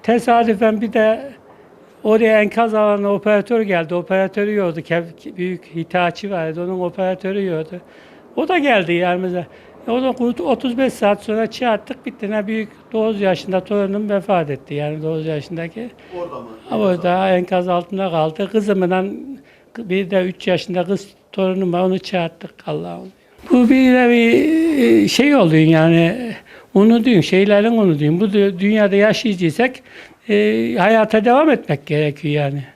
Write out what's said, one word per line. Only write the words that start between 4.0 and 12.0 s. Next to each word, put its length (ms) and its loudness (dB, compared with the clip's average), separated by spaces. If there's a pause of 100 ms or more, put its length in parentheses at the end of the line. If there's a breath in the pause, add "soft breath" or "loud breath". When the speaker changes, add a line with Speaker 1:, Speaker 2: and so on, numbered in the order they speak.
Speaker 1:
yordu. 280 -2
Kev-, 560 -6
büyük 380 -8
Hitachi 560 -4
vardı. 320 -6
Onun 160 -6
operatörü 680 -4
yordu. 360 -6 (540 loud breath)
O 120 -2
da 100 0
geldi 360 2
yani 320 0
bize. 220 -6 (400 loud breath)
O 140 -2
da 100 0
kurt-, 300 -4
otuz 360 -2
beş 160 0
saat 300 0
sonra 240 -2
çıkarttık. 580 -4